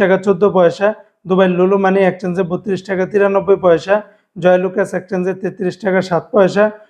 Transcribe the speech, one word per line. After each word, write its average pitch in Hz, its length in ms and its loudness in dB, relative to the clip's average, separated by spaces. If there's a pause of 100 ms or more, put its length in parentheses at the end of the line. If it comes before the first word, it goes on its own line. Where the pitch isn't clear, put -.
টাকা 185 160 2 (100)
চোদ্দ 196 180 0 (140)
পয়সা। 185 300 2 (400)
দুবাই 185 200 2 (100)
লুলু 185 260 2
মানি 190 160 2 (100)
এক্সচেঞ্জে 180 400 -6
বত্রিশ 185 380 -6
টাকা 185 240 -2
তিরানব্বই 196 520 0
পয়সা। 180 300 2 (480)
জয় 180 200 4
লুকাস 190 360 -4
এক্সচেঞ্জে 185 340 -4 (100)
তেত্রিশ 180 320 -6 (100)
টাকা 190 240 0
সাত 165 160 -2 (100)
পয়সা। 196 300 4 (260)